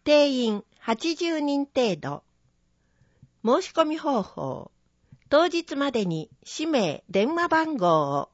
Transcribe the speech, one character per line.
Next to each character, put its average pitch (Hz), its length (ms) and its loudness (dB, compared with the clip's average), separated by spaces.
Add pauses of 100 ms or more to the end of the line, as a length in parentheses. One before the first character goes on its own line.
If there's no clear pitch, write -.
定 294 280 6
員 226 340 -2 (140)
八 262 360 -4
十 330 260 -4
人 285 260 -2
程 233 300 0
度。 143 280 -10 (1200)
申 262 160 2
し 370 120 -12
込 320 120 2
み 311 140 -2
方 285 240 -2
法。 - 500 -10 (560)
当 330 200 4
日 330 280 -6
ま 277 140 -2
で 214 160 -2
に 160 240 -6 (120)
氏 - 240 -8
名、 220 440 0
電 214 240 0
話 339 140 0
番 320 280 0
号 156 420 2
を - 160 -6